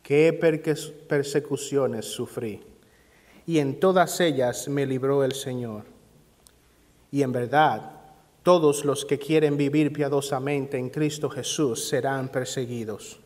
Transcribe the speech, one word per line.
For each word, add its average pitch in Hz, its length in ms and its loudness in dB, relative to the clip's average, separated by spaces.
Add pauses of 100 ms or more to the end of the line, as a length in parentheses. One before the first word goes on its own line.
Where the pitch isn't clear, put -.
Qué 156 320 6
perque-, 156 600 0 (160)
persecuciones 139 960 -2
sufrí, 113 580 -8 (880)
y 165 100 2
en 135 220 0
todas 185 400 4
ellas 131 480 0
me 139 180 -2
libró 135 380 0
el 131 80 0
Señor. 120 540 -8 (1200)
Y 139 120 0
en 127 100 0
verdad, 123 580 2 (540)
todos 151 400 4
los 135 200 0
que 139 140 -2
quieren 151 380 2
vivir 143 360 2
piadosamente 139 880 -2
en 127 120 -4
Cristo 151 380 -2
Jesús 127 600 -2
serán 135 400 -2
perseguidos. 120 960 -6